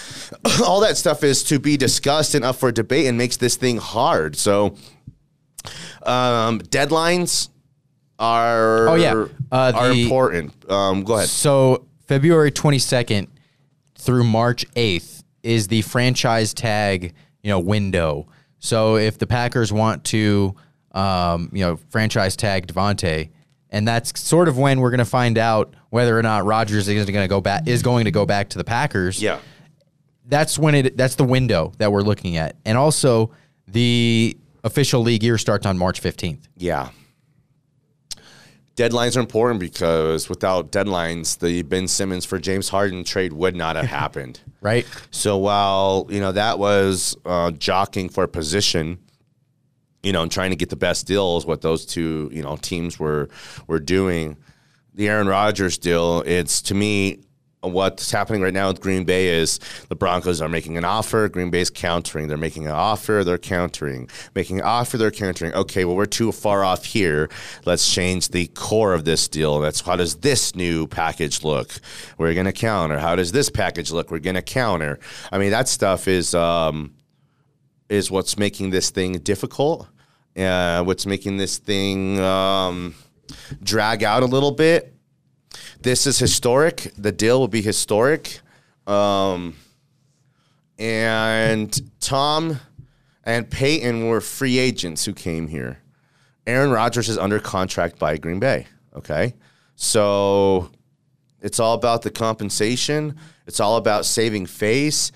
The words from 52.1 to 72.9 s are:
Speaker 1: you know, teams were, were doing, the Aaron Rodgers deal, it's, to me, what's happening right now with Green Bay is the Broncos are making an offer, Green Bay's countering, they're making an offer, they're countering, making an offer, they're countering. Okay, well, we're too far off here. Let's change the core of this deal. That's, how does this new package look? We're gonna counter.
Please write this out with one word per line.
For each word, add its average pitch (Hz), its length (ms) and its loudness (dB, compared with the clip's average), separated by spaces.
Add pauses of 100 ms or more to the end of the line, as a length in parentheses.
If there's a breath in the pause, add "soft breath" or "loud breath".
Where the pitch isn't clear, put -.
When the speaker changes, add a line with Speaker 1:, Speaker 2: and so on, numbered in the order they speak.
Speaker 1:
you 78 120 -8
know, 71 140 -8
teams 85 400 -6
were, 76 320 -4 (380 loud breath)
were 80 120 0
doing, 82 580 -2 (560 soft breath)
the 104 160 -2
Aaron 104 180 2
Rodgers 98 500 0
deal, 85 480 0
it's, 85 380 0
to - 100 -4
me, 101 460 0 (440)
what's 92 460 -2
happening 104 320 -2
right 92 140 0
now 95 140 0
with 95 120 -4
Green 92 220 -2
Bay 90 240 2 (120)
is 80 200 -2 (280 loud breath)
the - 80 -8
Broncos 87 460 -2
are 78 80 -4
making 82 300 -6
an 85 40 -2
offer, 107 460 0
Green 90 220 -4
Bay's 87 180 0
countering, 82 580 -4
they're 76 80 -6
making 78 300 -6
an 76 60 -6
offer, 104 520 0
they're 87 140 0
countering, 76 720 -6 (240 loud breath)
making 92 280 -4
an - 40 -4
offer, 120 320 -2
they're 107 140 2
countering. 87 420 -6
Okay, 95 320 -2
well, 87 100 0
we're 101 120 0
too 110 240 -2
far 101 320 0
off 92 220 0
here. 78 440 0 (340 loud breath)
Let's - 300 0
change 90 360 0
the 90 180 -2
core 107 480 0
of 78 100 -2
this 78 220 0
deal. 76 320 0
That's, 76 220 -2
how 90 140 -2
does 85 200 -2
this 120 400 0
new 85 320 -2
package 80 560 -4
look? 73 260 -2 (480 loud breath)
We're 82 160 0
gonna 92 180 0
counter. 90 460 -2